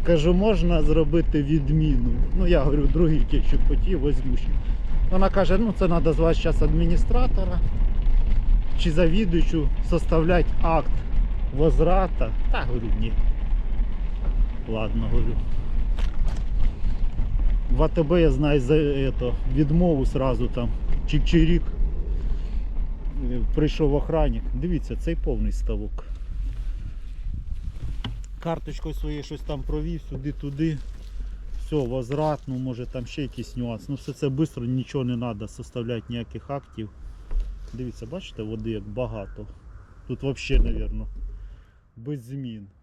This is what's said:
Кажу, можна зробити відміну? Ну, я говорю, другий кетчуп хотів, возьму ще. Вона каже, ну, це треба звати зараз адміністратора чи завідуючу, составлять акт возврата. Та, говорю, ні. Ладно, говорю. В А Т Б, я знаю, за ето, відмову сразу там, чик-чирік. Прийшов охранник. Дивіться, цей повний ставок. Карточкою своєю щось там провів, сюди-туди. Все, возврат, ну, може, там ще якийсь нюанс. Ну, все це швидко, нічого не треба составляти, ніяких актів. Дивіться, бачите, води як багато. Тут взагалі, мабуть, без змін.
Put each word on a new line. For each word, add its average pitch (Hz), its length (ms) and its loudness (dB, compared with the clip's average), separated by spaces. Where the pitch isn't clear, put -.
Кажу, 170 300 4
можна 175 480 2
зробити 156 600 4
відміну? 143 680 2
Ну, 180 100 4
я 175 120 4
говорю, 143 340 2
другий 160 260 4
кетчуп - 360 4
хотів, 147 320 2
возьму 131 380 0
ще. - 100 0
Вона 190 180 6
каже, 185 280 4
ну, 214 220 0
це 190 80 2
треба 165 260 2
звати 165 280 2
зараз 165 220 2
адміністратора 170 960 4
чи 175 120 2
завідуючу, 170 760 4
составлять 165 560 2
акт 165 300 2
возврата. 160 760 2
Та, 220 100 2
говорю, 120 260 -2
ні. 110 120 0
Ладно, 110 420 -2
говорю. - 240 2
В 127 120 4
А 160 40 4
Т 165 160 0
Б, 170 180 2
я 160 100 6
знаю, 147 280 2
за 135 180 2
ето, 135 580 0
відмову 156 500 2
сразу 127 420 0
там, 120 220 -2
чик-чирік. 160 540 4
Прийшов 147 400 0
охранник. 143 480 -2
Дивіться, 135 420 -4
цей - 200 -4
повний 110 360 -2
ставок. 104 540 -6
Карточкою 160 560 -6
своєю 147 280 -6
щось 143 180 -10
там 143 200 -6
провів, 151 480 -4
сюди-туди. 143 680 -4
Все, - 160 -6
возврат, 139 720 -2
ну, 131 80 -6
може, 127 300 -6
там 123 200 -10
ще - 160 -10
якийсь 120 360 -10
нюанс. 117 320 -8
Ну, 139 60 -6
все 135 180 -12
це 147 160 -4
швидко, 135 320 -4
нічого 127 420 -4
не 123 140 -4
треба 113 300 -8
составляти, 117 640 -8
ніяких 117 400 -12
актів. 131 400 -10
Дивіться, 117 320 -12
бачите, 151 380 -12
води 110 280 -8
як 107 120 -6
багато. 107 640 -10
Тут 123 160 -8
взагалі, 117 680 0
мабуть, 110 160 -8
без 123 280 -12
змін. 120 440 -12